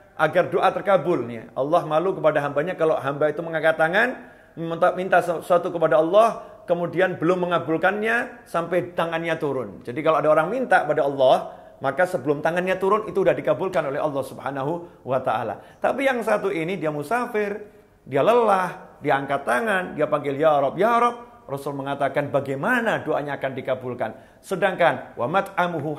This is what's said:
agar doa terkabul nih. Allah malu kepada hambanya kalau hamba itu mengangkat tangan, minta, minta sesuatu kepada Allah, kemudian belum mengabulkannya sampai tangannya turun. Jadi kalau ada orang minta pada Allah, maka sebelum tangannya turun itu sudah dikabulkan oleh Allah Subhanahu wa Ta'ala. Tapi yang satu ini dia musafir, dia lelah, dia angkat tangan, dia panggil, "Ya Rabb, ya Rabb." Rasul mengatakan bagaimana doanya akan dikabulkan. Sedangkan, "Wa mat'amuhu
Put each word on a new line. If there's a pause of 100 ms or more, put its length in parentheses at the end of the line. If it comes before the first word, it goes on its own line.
(140)
agar
doa
terkabul
nih.
Allah
malu
kepada
hambanya
kalau
hamba
itu
mengangkat
tangan, (520)
minta,
minta
sesuatu
kepada
Allah, (240)
kemudian
belum
mengabulkannya
sampai
tangannya
turun.
Jadi
kalau
ada
orang
minta
pada
Allah, (320)
maka
sebelum
tangannya
turun
itu
sudah
dikabulkan
oleh
Allah
Subhanahu
wa
Ta'ala.
Tapi
yang
satu
ini
dia
musafir, (480)
dia
lelah,
dia
angkat
tangan,
dia
panggil,
"Ya
Rabb,
ya
Rabb." (100)
Rasul
mengatakan
bagaimana
doanya
akan
dikabulkan. (240)
Sedangkan,
"Wa
mat'amuhu